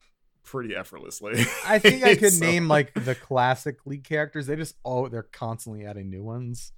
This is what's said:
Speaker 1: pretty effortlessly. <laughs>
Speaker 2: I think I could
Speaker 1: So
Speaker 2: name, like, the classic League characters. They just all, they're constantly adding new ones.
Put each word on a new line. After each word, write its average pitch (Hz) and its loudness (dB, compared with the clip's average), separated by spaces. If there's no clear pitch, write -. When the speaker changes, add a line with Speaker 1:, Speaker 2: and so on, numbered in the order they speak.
Speaker 1:
pretty 117 -8
effortlessly. 95 -10
<laughs> 117 -2
Speaker 2:
I 214 4
think 254 6
I 214 8
could 208 6
Speaker 1:
So 165 2
Speaker 2:
name, 170 2
like, 151 4
the 127 -2
classic 127 0
League 139 -12
characters. 151 -4
They 143 -2
just 156 -8
all, 127 -2
they're 117 -6
constantly 113 -10
adding 101 -10
new 95 -8
ones. 120 -10